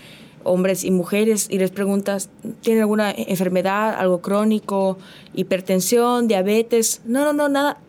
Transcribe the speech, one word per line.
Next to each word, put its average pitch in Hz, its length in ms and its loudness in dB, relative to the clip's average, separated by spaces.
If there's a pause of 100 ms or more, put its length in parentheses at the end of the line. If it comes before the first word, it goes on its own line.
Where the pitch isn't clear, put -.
(440)
hombres 185 400 0
y 185 80 0
mujeres 202 580 0
y 196 80 -2
les 185 140 0
preguntas, 196 560 -2 (340)
"¿Tiene 220 200 2
alguna 214 280 0
enfermedad, 190 880 -2
algo 180 240 0
crónico, 196 760 0 (380)
hipertensión, 196 960 0
diabetes?". 220 760 0
"No, 254 200 0
no, 302 80 2
no, 294 160 0
nada. 277 300 0 (100)